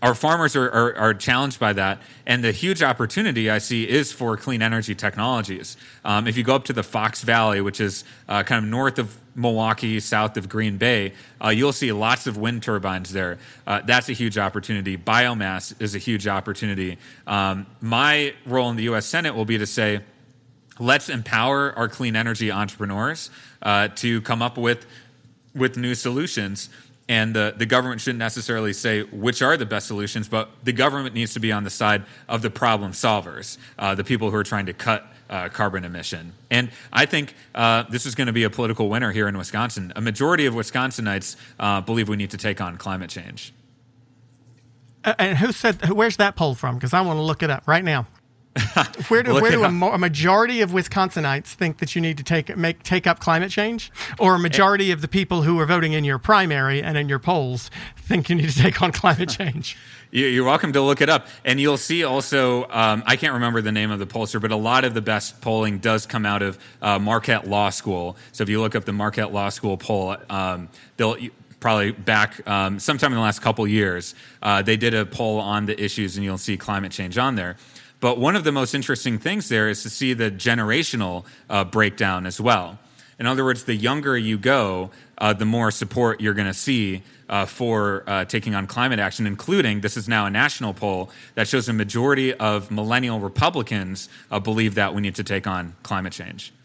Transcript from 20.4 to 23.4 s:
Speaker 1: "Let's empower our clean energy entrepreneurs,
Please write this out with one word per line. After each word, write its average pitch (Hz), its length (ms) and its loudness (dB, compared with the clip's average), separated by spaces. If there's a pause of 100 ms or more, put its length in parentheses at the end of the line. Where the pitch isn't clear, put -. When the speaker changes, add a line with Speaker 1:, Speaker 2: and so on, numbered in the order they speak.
Speaker 1:
"Let's 131 300 2
empower 131 680 0
our 113 120 0
clean 117 260 -4
energy 113 380 0
entrepreneurs, 104 800 -4 (320)